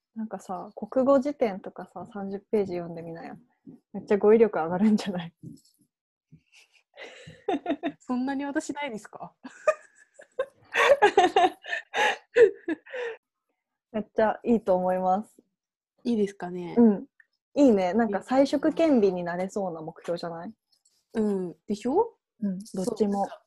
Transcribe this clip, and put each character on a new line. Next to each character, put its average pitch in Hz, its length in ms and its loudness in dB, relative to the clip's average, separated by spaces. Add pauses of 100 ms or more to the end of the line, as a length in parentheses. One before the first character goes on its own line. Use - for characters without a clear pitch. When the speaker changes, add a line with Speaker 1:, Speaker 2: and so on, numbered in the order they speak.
(140)
Speaker 1:
な 220 100 -8
ん 220 40 -8
か 196 120 -10
さ、 185 340 -12
国 254 300 -2
語 277 160 6
辞 294 140 -4
典 202 260 -2
と 185 100 -14
か 196 220 -14
さ、 175 200 -14
三 196 180 -10
十 196 100 -8
ペ 214 220 -2
ー - 20 -4
ジ 185 80 -8
読 175 180 -6
ん 165 40 -12
で 165 80 -12
み 165 100 -12
な 165 140 -14
よ。 139 100 -16 (560)
め 202 80 -10
っ - 40 -12
ち - 80 0
ゃ 208 60 4
語 208 140 6
彙 226 60 8
力 214 200 4
上 165 100 -2
が 180 100 -2
る 214 120 4
ん 214 60 6
じ 202 140 -2
ゃ - 20 -4
な 170 140 -6
い？ 170 80 -16 (2000)
<laughs> 339 540 -4
Speaker 2:
そ 254 160 -6
ん 247 80 -2
な 277 100 -4
に 269 100 -6
私 285 280 -4
な 285 140 -8
い 262 40 -8
で 214 80 -10
す - 80 -18
か？ - 340 -16
<laughs> - 40 -20 (4000)
Speaker 1:
め 220 80 -4
っ 208 140 -6
ち - 60 0
ゃ 214 240 0
い 233 120 2
い 208 40 0
と 190 140 0
思 185 180 0
い 185 60 -2
ま 185 240 0
す。 - 140 -20 (680)
Speaker 2:
い 240 100 -2
い - 20 0
で 208 120 2
す - 60 -16
か 180 160 -10
ね？ 175 280 -10
Speaker 1:
う 233 100 8
ん。 208 180 0 (480)
い 277 140 6
い 233 40 6
ね。 185 220 2
な 233 100 2
ん 208 60 -2
か 196 120 -4
才 269 240 2
色 302 260 0
兼 311 280 4
備 196 100 4
に 180 140 -4
な 175 120 -6
れ 185 120 -4
そ 190 220 -6
う 160 40 -8
な 160 60 -12
目 160 200 -12
標 175 180 -6
じ 180 80 -8
ゃ 170 40 -8
な 170 160 -12
い？ 226 60 -14 (640)
Speaker 2:
う 220 60 -2
ん。 190 360 -2 (100)
で 202 80 -4
し 208 120 -6
ょ？ 403 280 0 (260)
Speaker 1:
う 208 80 -2
ん。 185 100 -4 (160)
ど 190 80 -4
っ 180 40 -6 (100)
ち 214 100 2
も。 202 60 0
Speaker 2:
そ 202 60 -2
う、 - 40 0
な 190 40 -2
ん - 20 -4
か - 180 -20